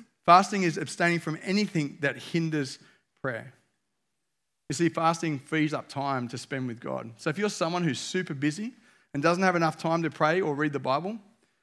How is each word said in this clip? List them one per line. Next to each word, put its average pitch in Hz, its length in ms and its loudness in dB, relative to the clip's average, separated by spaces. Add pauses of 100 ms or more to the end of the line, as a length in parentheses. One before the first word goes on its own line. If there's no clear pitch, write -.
(260)
"Fasting 196 380 6
is 156 140 0
abstaining 170 420 0
from 156 220 -6
anything 185 600 -2
that 127 160 0
hinders 156 600 -2 (440)
prayer." 123 300 -8 (1120)
You 139 80 -6
see, 170 140 2
fasting 165 500 0
frees 156 340 0
up - 160 -8
time 139 380 -4
to 123 100 -10
spend 131 300 -6
with 120 120 -8
God. 120 380 -8
So 156 140 -2
if 165 80 -4
you're 208 100 0
someone 175 340 -2
who's 139 160 0
super 180 360 -4
busy 151 400 -2 (400)
and 143 80 -2
doesn't 175 180 4
have 185 140 4
enough 165 220 2
time 165 260 0
to 151 80 0
pray 160 300 2
or 156 120 0
read 147 200 0
the 139 60 -2
Bible, 151 380 -2 (460)